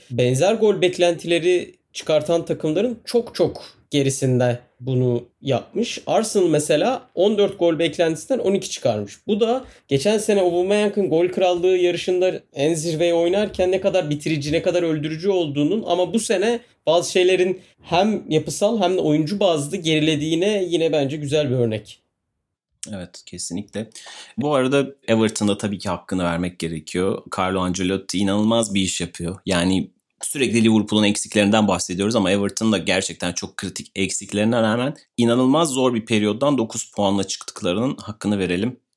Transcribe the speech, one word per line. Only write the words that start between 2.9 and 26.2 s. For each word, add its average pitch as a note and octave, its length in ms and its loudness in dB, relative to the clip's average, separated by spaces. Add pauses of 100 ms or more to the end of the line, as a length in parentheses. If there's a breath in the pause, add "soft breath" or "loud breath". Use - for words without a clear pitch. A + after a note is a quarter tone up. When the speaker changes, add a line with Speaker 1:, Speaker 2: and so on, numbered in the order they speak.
Speaker 1:
çok A#3 300 -2
çok - 420 -2 (120)
gerisinde B2+ 680 2 (200)
bunu B2 440 0 (180)
yapmış. C#3 640 -4
Arsenal G3 400 2
mesela D#3+ 680 0
on G#3 220 2
dört G3 220 0
gol E3+ 200 2
beklentisinden E3 600 0
on G3 140 0
iki - 160 -2
çıkarmış. G#2+ 440 -4 (140)
Bu G#3 120 0
da A#3+ 260 0 (220 loud breath)
geçen G3 300 2
sene G3+ 240 2
Aubameyang'ın G3 680 2
gol E3 180 2
krallığı F3+ 500 2
yarışında F3+ 640 0 (120)
en D3 200 0
zirveye E3 400 0
oynarken F3+ 580 0
ne F#3+ 100 0
kadar F3+ 280 0
bitirici, D3 420 -2
ne D#3+ 100 0
kadar F3 220 0
öldürücü D#3+ 460 -2
olduğunun E3+ 580 0
ama F3 260 0
bu A3+ 60 2
sene A3 400 0 (260 soft breath)
bazı E3+ 260 2
şeylerin F#3 500 2 (200 loud breath)
hem G3 480 0
yapısal G3 520 0
hem F3+ 160 2
de E3+ 40 0
oyuncu D#3 380 0
bazlı D#3+ 380 0
gerilediğine D#3+ 920 0
yine E3 220 0
bence D3 260 0
güzel D3 320 -2
bir B2 60 0
örnek. A2+ 440 -2 (920)
Speaker 2:
Evet, F2+ 320 -14
kesinlikle. G2+ 640 -10 (480 loud breath)
Bu D3 180 0
arada C3+ 320 2 (200)
Everton'da G#2+ 500 2
tabii G2+ 200 -4
ki F#2 120 -8
hakkını F#2 340 -4